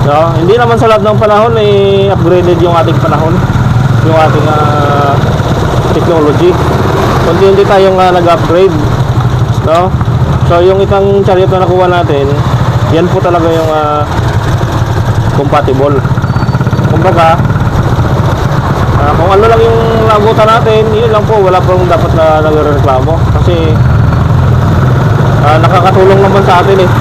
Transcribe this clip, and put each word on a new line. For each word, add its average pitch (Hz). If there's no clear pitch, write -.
No? 160
Hindi 185
naman 233
sa 226
lahat 208
ng 214
panahon, 214
eh, 196
upgraded 175
yung 170
ating 165
panahon. 160
Yung 160
ating, 151
ah, 147
technology. 160
Unti-unti 190
tayong, 190
ah, 185
nag-upgrade. 170
No? 175
So, 175
yung 190
itang 196
chariot 185
na 185
nakuha 180
natin, 160
yan 170
po 190
talaga 175
yung, 160
ah, 151
compatible. 139
Kumbaga, 170
ah, 147
kung 170
ano 202
lang 226
yung 226
nabutan 214
natin, 220
yun 226
lang 214
po, 220
wala 185
pong 180
dapat 170
na 156
nagrereklamo. 147
Kasi, 165
ah, 160
nakakatulong 190
naman 196
sa 180
atin 196
eh. 180